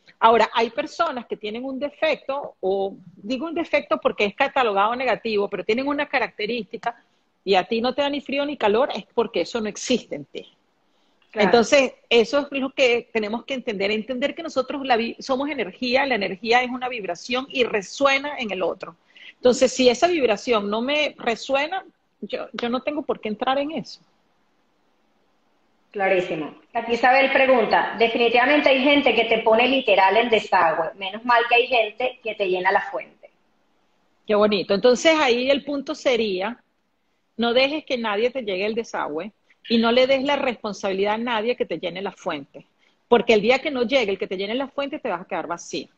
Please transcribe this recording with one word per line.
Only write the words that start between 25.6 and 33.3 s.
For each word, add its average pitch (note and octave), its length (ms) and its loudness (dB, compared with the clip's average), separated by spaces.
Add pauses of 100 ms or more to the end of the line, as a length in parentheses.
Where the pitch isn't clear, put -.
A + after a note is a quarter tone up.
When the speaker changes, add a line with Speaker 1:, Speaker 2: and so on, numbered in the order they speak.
Speaker 2:
Clarísimo. F3+ 600 -2 (200)
Aquí A#3 200 -4
Isabel C4 380 4
pregunta, A#3+ 640 2
definitivamente A#3+ 720 4
hay C4 140 4
gente C#4 320 4
que A3+ 100 2
te A3+ 140 2
pone A3+ 280 4
literal G3+ 500 4
en A#3+ 120 2
desagüe, E3+ 680 2
menos G3 300 -10
mal A#3+ 240 4
que A#3+ 60 4
hay B3 120 4
gente B3 560 -2
que G#3+ 120 -6
te G3+ 120 -2
llena F#3 240 0
la G3+ 100 2
fuente. - 500 -12 (960)